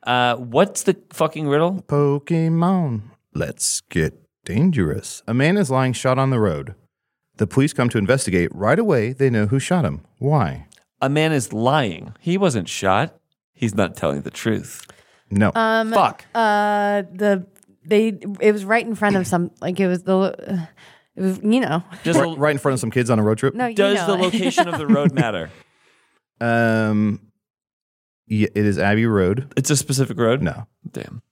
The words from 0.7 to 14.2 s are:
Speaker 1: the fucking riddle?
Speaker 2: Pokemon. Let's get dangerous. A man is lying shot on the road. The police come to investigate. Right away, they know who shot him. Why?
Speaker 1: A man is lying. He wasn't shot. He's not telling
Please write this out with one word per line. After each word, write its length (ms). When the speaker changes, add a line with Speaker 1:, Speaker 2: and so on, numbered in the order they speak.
Speaker 1:
the 120
fucking 360
riddle? 400
Speaker 2:
Pokemon. 1120
Let's 480
get 360
dangerous. 840
A 60
man 240
is 120
lying 240
shot 240
on 120
the 100
road. 360
The 100
police 260
come 160
to 80
investigate. 580
Right 240
away, 320
they 180
know 180
who 120
shot 240
him. 220
Why? 480
Speaker 1:
A 80
man 240
is 180
lying. 720
He 160
wasn't 320
shot. 440
He's 240
not 220
telling 240